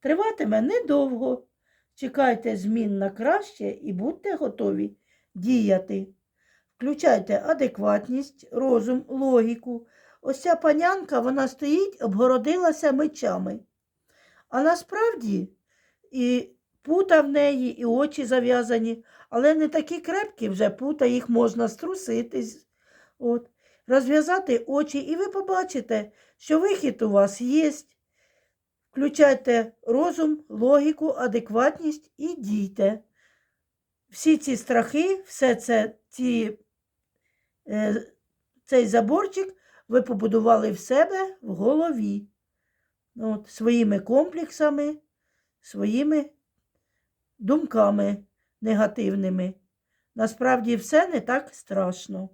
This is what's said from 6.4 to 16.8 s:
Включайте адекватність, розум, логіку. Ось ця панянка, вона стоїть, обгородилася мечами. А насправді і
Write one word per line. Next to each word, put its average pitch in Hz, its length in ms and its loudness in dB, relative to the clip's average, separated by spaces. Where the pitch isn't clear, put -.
Включайте 240 720 0
адекватність, 247 1040 -2
розум, 247 560 0
логіку. 240 800 0
Ось 269 180 -6
ця 339 160 2
панянка, 330 640 2
вона 262 280 0
стоїть, 311 540 -2
обгородилася 262 880 2
мечами. 214 680 -2
А 262 140 -2
насправді 320 840 0
і 247 400 -2